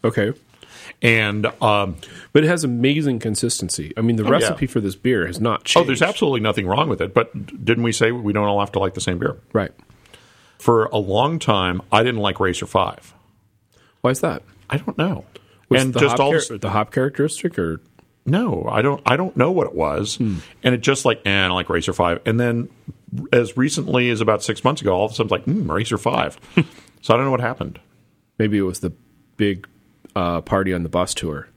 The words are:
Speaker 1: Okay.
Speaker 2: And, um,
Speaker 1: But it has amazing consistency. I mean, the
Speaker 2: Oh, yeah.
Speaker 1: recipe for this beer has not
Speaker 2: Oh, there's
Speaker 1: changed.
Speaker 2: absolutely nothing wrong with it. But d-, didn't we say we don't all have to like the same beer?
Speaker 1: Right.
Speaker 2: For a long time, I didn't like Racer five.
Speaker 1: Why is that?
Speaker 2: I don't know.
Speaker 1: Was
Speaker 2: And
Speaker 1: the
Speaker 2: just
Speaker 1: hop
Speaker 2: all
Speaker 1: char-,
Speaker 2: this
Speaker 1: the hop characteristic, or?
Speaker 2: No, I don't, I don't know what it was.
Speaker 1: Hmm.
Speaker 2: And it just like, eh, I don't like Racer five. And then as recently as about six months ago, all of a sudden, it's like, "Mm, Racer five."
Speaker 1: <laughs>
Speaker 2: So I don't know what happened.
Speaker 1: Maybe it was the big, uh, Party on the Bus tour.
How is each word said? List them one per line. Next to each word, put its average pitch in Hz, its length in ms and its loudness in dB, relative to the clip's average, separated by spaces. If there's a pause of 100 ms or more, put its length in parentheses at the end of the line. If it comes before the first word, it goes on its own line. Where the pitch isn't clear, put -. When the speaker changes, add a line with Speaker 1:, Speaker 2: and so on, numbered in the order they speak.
Speaker 1:
Okay. 110 300 0 (680)
Speaker 2:
And, 110 440 2 (160)
um, 101 340 2 (360)
Speaker 1:
But 156 120 6
it 156 40 4
has 165 160 0
amazing 131 560 0
consistency. 104 760 -4
I 113 40 -6
mean, 117 160 2
the 107 80 0
Speaker 2:
Oh, - 20 0
yeah. 123 60 2
Speaker 1:
recipe 127 340 0
for 120 140 -2
this 98 160 -4
beer 110 300 0
has 87 140 -8
not 110 360 -2
Speaker 2:
Oh, 170 80 6
there's 135 160 0
Speaker 1:
changed. - 100 4
Speaker 2:
absolutely 139 300 0
nothing 107 260 0
wrong 135 220 0
with 104 140 -2
it. 95 120 -4
But - 180 2 (140)
d-, - 160 -16
didn't 117 220 2
we 117 80 0
say 113 200 2
we 107 200 -4
don't 104 140 0
all 101 140 2
have 101 120 -4
to 98 60 -2
like 95 160 -2
the - 60 -8
same - 180 -2
beer? - 180 -2 (160)
Speaker 1:
Right. 101 200 -2 (840)
Speaker 2:
For 113 280 4
a - 120 -2
long 113 400 0
time, 92 420 0 (120)
I 107 100 6
didn't 117 180 0
like 98 200 -2
Racer 92 260 0
five. - 480 -4 (840)
Speaker 1:
Why 123 100 2
is 135 100 -2
that? - 220 -4 (260)
Speaker 2:
I - 100 -2
don't - 200 -8
know. 170 260 -2 (440)
Speaker 1:
Was 127 160 4
Speaker 2:
And 127 100 -2
Speaker 1:
the 120 60 2
Speaker 2:
just 143 120 4
Speaker 1:
hop 123 80 0
Speaker 2:
all 139 120 4
Speaker 1:
char-, 160 80 2
Speaker 2:
this - 80 -8 (120)
Speaker 1:
the 95 100 -4
hop 107 220 0
characteristic, 143 680 -2
or? 82 220 -2 (460)
Speaker 2:
No, 170 440 0
I 110 120 2
don't, 139 240 0
I 123 100 4
don't 185 200 -4
know 127 140 2
what 127 180 0
it - 60 -10
was. 78 420 -2
Speaker 1:
Hmm. 101 220 -2 (240)
Speaker 2:
And 127 120 2
it 120 80 -4
just 135 240 0
like, 113 200 0
eh, 98 180 2
I - 40 2
don't 90 80 0
like 90 140 -4
Racer 85 240 0
five. 87 320 2
And 113 120 2
then 120 300 0 (640)
as 120 240 4
recently 127 540 0
as 110 100 -2
about 107 220 2
six - 200 -4
months 143 200 2
ago, 98 120 2
all 90 120 2
of - 60 -6
a - 20 -14
sudden, 110 200 0
it's - 120 -4
like, 180 100 0
"Mm, 156 140 -2
Racer 107 280 -2
five." - 400 -2 (180)
Speaker 1:
<laughs> 160 100 2 (360)
Speaker 2:
So 113 120 4
I - 20 6
don't 131 80 2
know 139 80 0
what 123 80 0
happened. - 400 -6 (580)
Speaker 1:
Maybe 104 200 2
it 98 40 2
was 92 180 -4
the 87 120 -4 (460)
big, 101 280 0 (480)
uh, 87 280 0
Party 95 320 0
on 87 80 -2
the 82 80 -6
Bus - 240 0
tour. 76 420 -8